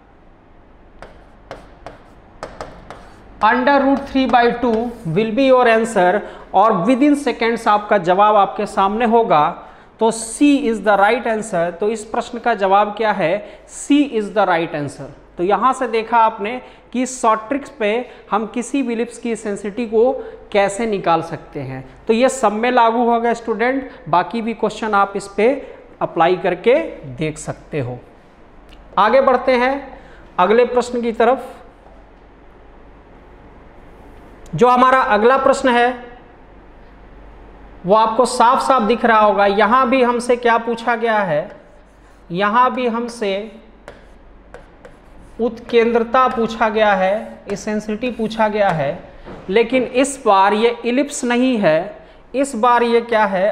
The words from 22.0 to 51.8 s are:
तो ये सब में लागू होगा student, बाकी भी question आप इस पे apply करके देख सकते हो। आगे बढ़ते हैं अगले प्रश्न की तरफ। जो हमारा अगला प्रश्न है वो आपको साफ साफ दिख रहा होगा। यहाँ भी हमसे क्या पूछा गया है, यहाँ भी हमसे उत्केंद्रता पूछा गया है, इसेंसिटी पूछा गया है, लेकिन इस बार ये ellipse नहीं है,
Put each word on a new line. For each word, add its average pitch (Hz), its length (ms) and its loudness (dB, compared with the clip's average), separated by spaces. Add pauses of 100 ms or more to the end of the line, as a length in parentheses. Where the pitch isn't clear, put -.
तो 226 60 0
ये 240 160 2
सब 214 260 0
में 233 160 -2
लागू 240 340 2
होगा 233 300 0
student, 240 560 -4 (180)
बाकी 180 340 0
भी 226 120 -4
question 214 400 -4
आप 196 220 2
इस - 200 -8
पे 208 100 2 (560)
apply 170 340 2
करके 180 380 0 (400)
देख 147 240 -6
सकते - 420 -10
हो। 123 180 -8 (1000)
आगे 226 220 4
बढ़ते 254 340 2
हैं 262 460 -2 (380)
अगले 226 280 4
प्रश्न 240 360 -2
की 233 100 -2
तरफ। 240 340 2 (3000)
जो 190 160 4
हमारा 254 320 6
अगला 233 380 2
प्रश्न 269 320 2
है 240 180 2 (2000)
वो 185 80 4
आपको 220 320 4
साफ - 360 2
साफ 262 200 2
दिख 226 220 0
रहा 226 160 4
होगा। 202 260 4
यहाँ 214 440 2
भी 262 120 2
हमसे 240 340 0
क्या 233 240 2
पूछा 233 360 -4
गया 220 240 -2
है, 175 300 -4 (840)
यहाँ 208 400 2
भी 247 160 -4
हमसे 220 720 -6 (1800)
उत्केंद्रता 233 880 0
पूछा 226 400 -2
गया 214 260 2
है, 196 540 -2
इसेंसिटी 214 640 -6
पूछा 220 380 -2
गया 208 220 0
है, 156 280 -4 (500)
लेकिन 233 340 2
इस 262 440 -2
बार 196 280 4
ये 233 300 2
ellipse 262 400 -2
नहीं 247 340 0
है, 175 380 0 (380)